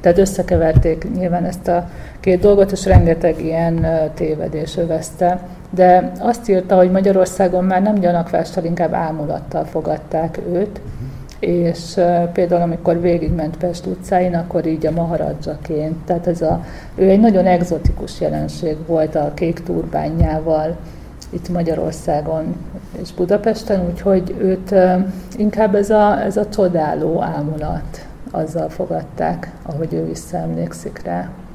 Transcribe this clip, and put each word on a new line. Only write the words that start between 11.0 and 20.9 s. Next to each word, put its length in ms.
és, 580
ö, 60
például 280
amikor 400
végigment 560
Pest 280
utcáin, 500
akkor 300
így 200
a 60
maharadzsaként, 1040
tehát 220
ez 140
a, 220
ő 140
egy 100
nagyon 260
egzotikus 760
jelenség 540
volt 300
a 180
kék 300
turbánjával 1120